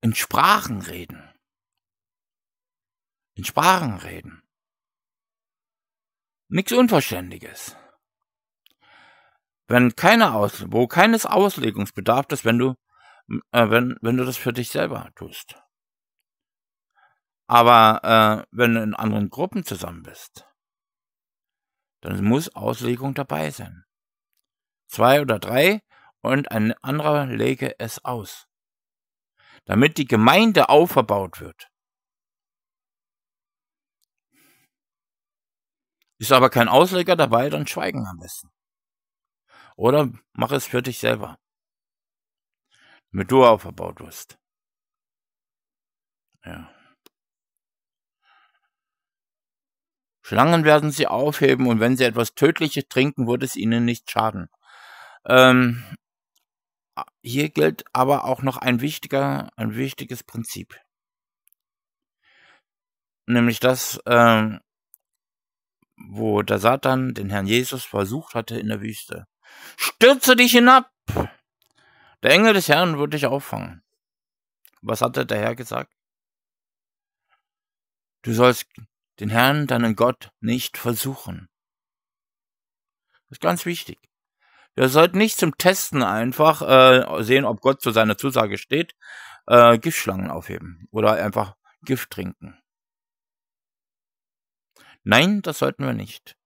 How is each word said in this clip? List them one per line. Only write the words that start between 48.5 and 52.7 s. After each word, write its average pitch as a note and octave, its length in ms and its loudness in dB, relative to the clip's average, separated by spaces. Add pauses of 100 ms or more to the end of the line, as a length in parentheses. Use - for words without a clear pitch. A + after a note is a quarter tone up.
Schlangen D3+ 400 2
werden D3+ 280 4
sie C#3+ 160 -4
aufheben C3+ 600 0
und A#2 120 2
wenn A#2+ 160 2
sie C3 80 0
etwas A#2 300 -2
Tödliches D3+ 560 0